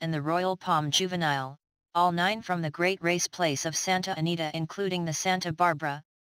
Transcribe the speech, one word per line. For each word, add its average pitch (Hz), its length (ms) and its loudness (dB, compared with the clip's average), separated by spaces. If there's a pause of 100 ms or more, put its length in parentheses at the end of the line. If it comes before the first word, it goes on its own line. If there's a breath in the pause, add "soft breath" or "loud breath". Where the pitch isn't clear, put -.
and 165 120 -2
the 151 80 -2
Royal 180 360 0
Palm 156 340 2
Juvenile, 151 680 -2 (380)
all 175 160 6
nine 190 300 2
from 180 200 -2
the 156 80 -2
Great 185 320 0
Race 175 280 0
Place 156 360 0
of 156 120 -4
Santa 185 400 0
Anita 160 360 0
including 175 520 -2
the 156 80 -2
Santa 185 400 -2
Barbara, 156 500 0 (260)